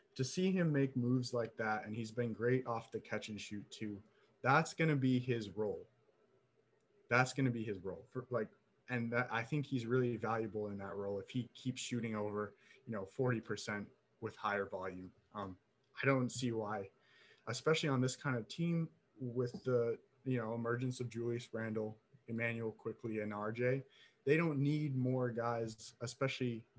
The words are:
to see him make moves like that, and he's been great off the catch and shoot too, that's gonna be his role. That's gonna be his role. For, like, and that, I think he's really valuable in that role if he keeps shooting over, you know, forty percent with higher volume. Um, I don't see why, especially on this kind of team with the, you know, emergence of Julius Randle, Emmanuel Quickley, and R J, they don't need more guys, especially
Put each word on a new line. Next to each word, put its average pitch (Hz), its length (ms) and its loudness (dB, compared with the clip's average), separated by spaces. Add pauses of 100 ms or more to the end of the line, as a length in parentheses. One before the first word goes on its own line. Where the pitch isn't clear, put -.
(160)
to 131 100 -2
see 185 260 0
him 175 180 4
make 139 280 2
moves 123 360 2
like 113 220 0
that, 110 300 0
and 107 100 -6
he's 110 160 -4
been 117 220 -2
great 123 340 4
off 117 240 -2
the 117 80 -4
catch - 300 -4
and 104 100 -6
shoot 101 320 -8
too, 104 260 -6 (440)
that's 147 320 6
gonna 156 240 4
be 127 200 4
his 120 320 0
role. 98 380 -2 (1200)
That's 127 220 6
gonna 131 200 2
be 113 120 -4
his 104 220 -4
role. 90 260 -8
For, 127 200 -8
like, 113 180 0 (380)
and 117 240 -2
that, 123 200 2
I 113 100 0
think 143 240 -2
he's 117 220 -2
really 123 280 4
valuable 107 520 -2
in 101 100 -6
that 98 180 -6
role 101 240 -2
if - 80 -8
he 123 280 -4
keeps 127 260 -4
shooting 117 340 -4
over, 104 380 -2 (320)
you 123 80 -6
know, 98 100 -4
forty 123 380 0
percent 104 460 -4 (340)
with 110 140 -4
higher 101 320 0
volume. 92 420 -6 (240)
Um, 95 240 -6 (440)
I - 40 0
don't 131 260 4
see 123 200 -2
why, 104 380 -2 (580)
especially 156 420 2
on 131 100 4
this 127 160 2
kind 131 220 -2
of 110 100 -6
team 165 400 0 (320)
with 123 440 -2
the, 117 340 2 (260)
you 127 140 2
know, 113 160 -2
emergence 120 460 0
of 120 100 -4
Julius 117 420 -2
Randle, 110 460 -2 (300)
Emmanuel 113 500 -2
Quickley, 110 440 -4
and 104 120 -2
R 104 180 -2
J, 123 300 2 (420)
they 147 140 6
don't 160 220 2
need 147 360 2
more 127 360 2
guys, 117 720 -2
especially 120 600 -2 (140)